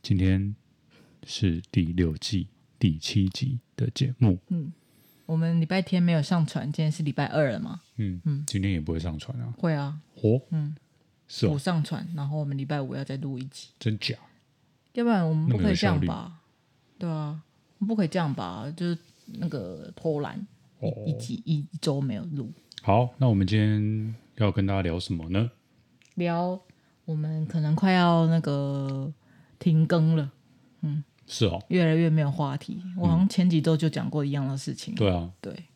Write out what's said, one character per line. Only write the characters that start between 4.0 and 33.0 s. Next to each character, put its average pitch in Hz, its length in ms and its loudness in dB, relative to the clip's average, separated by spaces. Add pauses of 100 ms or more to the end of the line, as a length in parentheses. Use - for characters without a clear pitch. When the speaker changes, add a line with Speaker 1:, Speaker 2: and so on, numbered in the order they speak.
Speaker 1:
目。 98 220 4 (100)
Speaker 2:
嗯， 165 240 -4 (540)
我 165 100 -2
们 165 240 2
礼 160 60 2
拜 185 160 0
天 185 200 2
没 175 100 6
有 156 100 4
上 165 240 2
传， - 260 -4
今 160 100 -2
天 156 80 2
是 160 120 -4
礼 139 100 0
拜 143 140 0
二 143 240 2
了 101 100 -4
嘛。 - 220 -8 (140)
Speaker 1:
嗯， 95 280 -2
Speaker 2:
嗯。 147 220 0
Speaker 1:
今 98 160 -2
天 98 100 2
也 82 80 0
不 78 100 -6
会 82 80 -2
上 82 200 -4
传 123 200 -10
啊。 120 200 -8
Speaker 2:
会 170 160 0
啊。 143 260 -4 (220)
Speaker 1:
哦？ 117 260 4
Speaker 2:
嗯。 151 260 -4 (520)
Speaker 1:
是 - 180 -4
哦。 160 60 4
Speaker 2:
不 147 80 0
上 160 260 0
传， 160 320 -6
然 143 100 -4
后 151 120 -2
我 151 80 -2
们 139 100 -4
礼 139 80 -4
拜 147 160 -4
五 131 140 -6
要 135 100 -6
再 139 140 -8
录 135 200 -6
一 127 60 -8
集。 - 240 -16 (100)
Speaker 1:
真 110 200 -2
假？ - 160 -4 (800)
Speaker 2:
要 240 100 -2
不 233 60 4
然 180 180 4
我 160 60 2
们 156 120 2
不 123 120 4
可 196 120 4
以 185 60 4
这 202 100 2
样 165 140 4
吧？ - 0 -
Speaker 1:
那 - 0 -
没 - 60 0
有 - 80 0
效 - 160 -10
率。 165 80 -20 (640)
Speaker 2:
对 170 100 -4
啊， 156 320 -6 (380)
不 214 140 -2
可 214 80 2
以 160 60 2
这 185 100 -2
样 156 140 0
吧？ 110 420 -6
就 175 140 -4
是 170 100 -2 (280)
那 - 240 -8
个 90 440 -8
偷 151 260 -2
懒， 117 180 -6 (420)
Speaker 1:
哦。 107 100 -2 (140)
Speaker 2:
一、 160 60 -2
一 117 80 -2
集、 120 260 -8
一 147 220 -2 (160)
周 143 180 0
没 131 140 -2
有 101 180 -6
录。 135 180 -6 (300)
Speaker 1:
好， 120 380 2
那 131 100 4
我 110 60 6
们 98 120 4
今 107 120 2
天 107 560 0 (220)
要 104 140 2
跟 98 140 0
大 98 80 0
家 95 80 2
聊 87 180 0
什 90 140 -6
么 82 160 -4
呢？ 107 220 0 (640)
Speaker 2:
聊 175 460 -2 (440)
我 160 100 -4
们 156 320 -2
可 160 140 -2
能 151 160 2
快 190 160 4
要 170 340 6
那 165 140 4
个 139 720 -2 (480)
停 160 260 4
更 160 300 4
了。 143 120 0 (520)
嗯。 151 240 -4 (240)
Speaker 1:
是 - 180 0
哦。 87 220 -2
Speaker 2:
越 180 160 4
来 160 100 4
越 165 160 4
没 156 100 4
有 143 80 2
话 139 280 -2
题。 - 260 -10 (140)
我 175 100 0